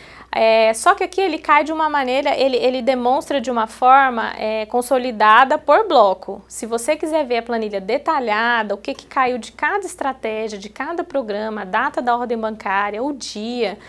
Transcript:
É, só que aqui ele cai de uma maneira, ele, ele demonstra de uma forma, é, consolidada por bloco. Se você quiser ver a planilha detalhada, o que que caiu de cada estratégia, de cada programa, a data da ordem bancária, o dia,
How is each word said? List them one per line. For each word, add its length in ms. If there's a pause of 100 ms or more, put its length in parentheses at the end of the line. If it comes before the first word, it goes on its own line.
(380)
É, 360
só 200
que 80
aqui 160
ele 200
cai 260
de 80
uma 160
maneira, 480
ele, 220
ele 240
demonstra 580
de 100
uma 160
forma, 720
é, 300
consolidada 920
por 320
bloco. 580
Se 200
você 280
quiser 300
ver 140
a 40
planilha 380
detalhada, 920
o 20
que 160
que 140
caiu 320
de 140
cada 340
estratégia, 720
de 100
cada 340
programa, 600
a 20
data 380
da 120
ordem 220
bancária, 640
o 120
dia, 640 (100)